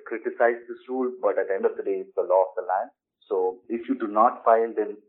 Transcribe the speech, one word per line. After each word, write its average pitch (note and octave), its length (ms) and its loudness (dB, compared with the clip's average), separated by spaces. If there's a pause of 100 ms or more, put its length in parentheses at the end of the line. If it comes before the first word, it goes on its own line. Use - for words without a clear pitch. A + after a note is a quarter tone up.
criticized A#2+ 640 -2
this - 160 -16
rule, B2+ 240 -2 (100)
but F#2+ 160 0
at F#2+ 140 0
the - 40 -2
end A2+ 100 0
of A2 100 0
the - 80 -8
day, G2 240 -4
it's - 80 -20
the - 80 0
law F#2 240 4
of - 80 -14
the F#2 80 -6
land. F#2+ 260 -4 (380)
So F#2 400 -2
if A#2 220 -4
you B2+ 100 0
do A2+ 80 -4
not A2 380 2
file, A2+ 280 4
then G#2 240 -4 (120)